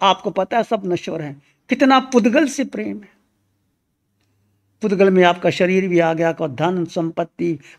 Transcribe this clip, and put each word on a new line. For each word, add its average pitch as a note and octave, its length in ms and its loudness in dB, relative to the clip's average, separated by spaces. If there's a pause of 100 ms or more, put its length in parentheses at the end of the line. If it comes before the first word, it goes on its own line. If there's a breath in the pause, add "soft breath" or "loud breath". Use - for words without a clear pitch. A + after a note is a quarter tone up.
आपको G3 280 0
पता F#3+ 260 -4
है A3+ 60 2
सब G#3 220 -4
नश्वर F3 380 -6
हैं। C#3+ 200 -14 (260)
कितना C4 320 4
पुद्गल B3+ 480 2
से C4 160 -6
प्रेम G#3 380 -10
है, - 140 -20 (1700)
पुद्गल G3 280 2
में F#3 140 6
आपका F3 260 2
शरीर F#3+ 380 0
भी F3 100 2
आ E3 160 2
गया, E3 140 0
आपका E3 180 -4
धन E3 380 -4
संपत्ति, E3 760 -6 (200 soft breath)